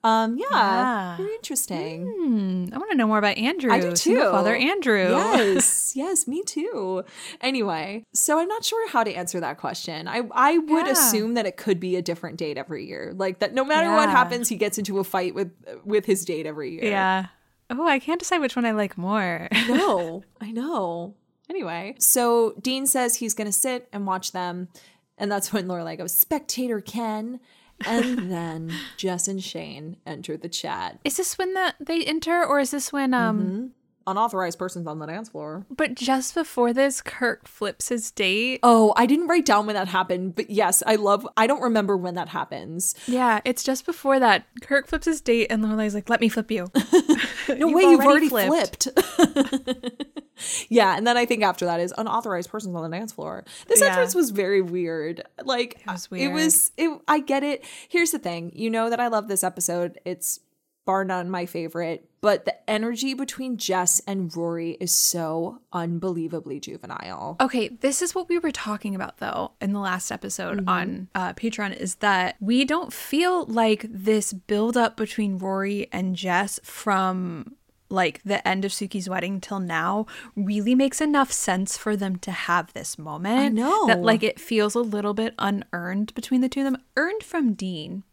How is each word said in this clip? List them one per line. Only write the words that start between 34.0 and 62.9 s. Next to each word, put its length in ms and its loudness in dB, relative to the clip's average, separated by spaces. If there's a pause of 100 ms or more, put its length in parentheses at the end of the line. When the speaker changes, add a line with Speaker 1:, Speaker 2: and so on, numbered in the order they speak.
Speaker 1:
unauthorized 520 0
persons 280 -6
on 120 -8
the 80 -10
dance 220 -10
floor. 420 -12
Speaker 2:
But 240 -2
just 400 0
before 380 0
this, 280 2
Kirk 460 -4
flips 420 -8
his 220 -2
date. 520 0
Speaker 1:
Oh, 340 8
I 100 6
didn't 220 4
write 180 4
down 200 4
when 80 -4
that 140 -2
happened, 460 0
but 160 -4
yes, 360 4
I 100 6
love, 300 4 (100)
I 100 6
don't 160 2
remember 340 2
when 180 -4
that 140 -6
happens. 680 -6 (120)
Speaker 2:
Yeah, 380 2
it's 180 -2
just 240 -2
before 320 2
that. 280 6 (160)
Kirk 260 0
flips 180 -2
his 140 0
date 300 2
and 120 0
Lorelai's 320 0
like, 140 -6
"Let 120 2
me 80 4
flip 220 -2
you." 240 -2
Speaker 1:
<laughs> 60 4 (680)
No 200 2
Speaker 2:
You've 60 4
Speaker 1:
way, 80 8
you've 180 10
Speaker 2:
already 300 8
Speaker 1:
already 180 2
Speaker 2:
flipped. 400 2 (280)
Speaker 1:
flipped. 920 0
<laughs> 80 -18 (540)
Yeah, 260 6
and 100 0
then 120 4
I 80 4
think 160 2
after 240 2
that 140 0
is 180 -2
unauthorized 500 -2
persons 260 -8
on 160 -6
the 60 -6
dance 160 -10
floor. 320 -10 (240)
This 120 6
Speaker 2:
Yeah. 80 6
Speaker 1:
entrance 260 2
was 160 2
very 320 2
weird. 600 -4 (220)
Like, 380 -4
Speaker 2:
It 40 -14
was 260 -8
Speaker 1:
it 200 -2
was, 460 2
Speaker 2:
weird. 160 2
Speaker 1:
it, 120 -16
I 140 4
get 220 0
it. 200 -2 (260)
Here's 220 2
the 80 -4
thing. 360 -6
You 160 -4
know 180 0
that 120 0
I 80 2
love 200 0
this 160 0
episode. 600 -2
It's 340 -6 (460)
bar 180 2
none 240 -2
my 160 -4
favorite, 640 -6 (140)
but 240 2
the 240 -6
energy 420 -2